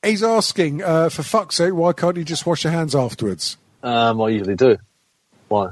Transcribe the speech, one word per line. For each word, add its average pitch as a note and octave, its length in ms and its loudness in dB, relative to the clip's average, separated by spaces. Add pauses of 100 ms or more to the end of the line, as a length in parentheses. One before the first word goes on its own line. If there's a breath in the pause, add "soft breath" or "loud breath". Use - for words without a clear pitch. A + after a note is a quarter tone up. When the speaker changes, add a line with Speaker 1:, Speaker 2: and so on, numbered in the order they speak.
Speaker 1:
he's G#3 220 0
asking, F#3+ 580 0
uh, E3 280 2
for - 120 -8
fuck's G3+ 340 -2
sake, F3+ 180 2
why E3+ 180 2
can't F3 240 -2
you E3+ 80 -6
just D#3 220 -8
wash E3+ 180 -2
your D#3+ 80 0
hands D#3+ 240 -2
afterwards? A2+ 600 -4 (280)
Speaker 2:
Um, A#2 360 0
I A2 100 2
usually G2+ 260 -2
do. A#2+ 220 6 (720)
Why? G2+ 240 0